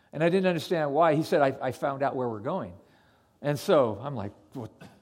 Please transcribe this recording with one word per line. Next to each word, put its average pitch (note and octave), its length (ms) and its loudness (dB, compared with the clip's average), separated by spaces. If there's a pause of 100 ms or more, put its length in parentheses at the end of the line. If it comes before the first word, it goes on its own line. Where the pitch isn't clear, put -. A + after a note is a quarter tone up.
(120)
And D3 100 -4
I E3 60 4
didn't F#3 200 2
understand D#3+ 440 -2
why. D#3 240 4
He D#3 80 2
said, D#3+ 180 2
"I, C3+ 260 0
I C3 40 -2
found C#3 320 -4
out C3+ 140 -2
where B2+ 100 -2
we're A2 120 -6
going." B2 340 -8 (680)
And D3 160 -2
so B2 420 2
I'm C#3 140 -10
like, G2+ 160 -8 (240)
"Well, A2+ 160 -10 (300)